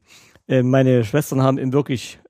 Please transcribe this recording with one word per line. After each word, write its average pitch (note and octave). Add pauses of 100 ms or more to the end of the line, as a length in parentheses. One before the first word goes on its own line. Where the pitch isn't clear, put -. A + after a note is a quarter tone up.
(460)
äh, C3
meine B2+
Schwestern C3+
haben C3+
eben C3
wirklich C#3